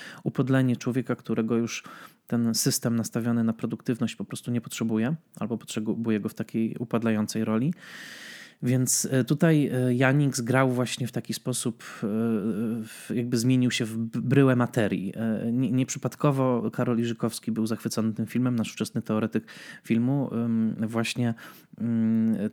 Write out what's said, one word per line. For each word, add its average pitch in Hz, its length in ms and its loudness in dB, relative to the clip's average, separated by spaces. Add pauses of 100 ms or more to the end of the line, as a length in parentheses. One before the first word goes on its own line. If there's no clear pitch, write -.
(240)
upodlenie 131 520 2
człowieka, 123 400 -2
którego 113 420 -2
już 117 260 -2 (440)
ten 117 280 2
system 123 400 0
nastawiony 117 480 0
na 113 100 2
produktywność 113 640 -4
po 101 100 -8
prostu - 260 -8
nie 120 100 -2
potrzebuje 113 540 -2 (240)
albo 110 180 -4
potrzebuje 110 640 -2
go 110 100 -4
w - 40 -12
takiej 113 460 -4
upadlającej 110 640 0
roli. 113 280 0 (920)
Więc, 127 480 2
e, 131 120 4
tutaj, 151 500 4
e, 127 220 2
Jannings 131 460 4
grał 127 300 4
właśnie 123 360 -2
w - 40 -8
taki 113 220 -4
sposób, - 500 -4
e, - 240 -8 (760)
w-, - 300 -12
jakby 123 240 0
zmienił 123 340 4
się 120 140 -2
w 113 120 -6
b-, 113 240 -4
bryłę 131 340 6
materii. 104 600 2
E, 113 360 -2
nie-, 123 200 0
nieprzypadkowo 127 1000 0
Karol 120 280 0
Iżykowski 117 520 -2
był 110 160 0
zachwycony 110 460 -2
tym 110 120 -4
filmem, 123 300 0
nasz 107 140 0
ówczesny - 320 -4
teoretyk 110 460 0 (360)
filmu. 123 500 2
Ym, 113 420 0 (120)
właśnie, 117 460 -2 (480)
ym, 113 560 2 (160)